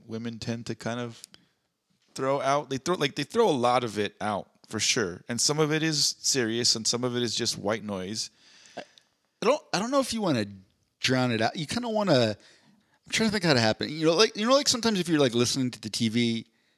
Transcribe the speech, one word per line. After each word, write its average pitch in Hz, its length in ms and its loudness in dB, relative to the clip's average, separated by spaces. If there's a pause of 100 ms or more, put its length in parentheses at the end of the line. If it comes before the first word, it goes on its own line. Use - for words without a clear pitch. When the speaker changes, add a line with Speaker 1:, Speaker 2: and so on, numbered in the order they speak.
Speaker 1:
women 113 340 -10
tend 117 260 -8
to 110 80 -8
kind 117 240 -6
of 120 240 -10 (920)
throw 135 240 0
out. 139 300 0
They 135 80 -2
throw, 175 180 -2
like, 147 180 0
they 139 100 -4
throw 226 240 2
a - 20 4
lot 123 340 2
of 104 140 -6
it 101 220 -2
out 101 280 -4 (200)
for 110 120 -6
sure, 92 480 0
and 117 120 -4
some 147 200 0
of 151 120 2
it 156 120 0
is 151 360 0
serious, 117 540 0
and 113 120 -4
some 120 180 -2
of 123 120 -2
it 123 60 0
is 113 140 -2
just 113 220 -4
white 101 260 -2
noise. 101 460 -6 (460)
Speaker 2:
I - 60 -12 (580)
don't, 254 220 2 (100)
I 156 60 -2
don't 233 140 -4
know 285 80 2
if - 120 -4
you 226 80 -4
wanna 135 260 0 (540)
drown 127 300 2
it 113 100 -2
out. 110 140 0
You 160 120 -6
kinda 240 220 -6
wanna, 151 480 4 (680)
I'm - 60 -10
trying 220 160 0
to 202 40 0
think 208 120 -2
how 165 80 4
to 127 80 6
happen. 110 300 2
You 156 160 -2
know, 165 80 4
like, 214 200 4
you 208 120 -2
know, 254 80 4
like, 285 140 2
sometimes 226 300 0
if 170 100 -2
you're, 156 120 4
like, 127 140 4
listening 123 380 2
to - 80 -18
the 107 100 -10
T 113 180 -2
V, 113 380 0 (320)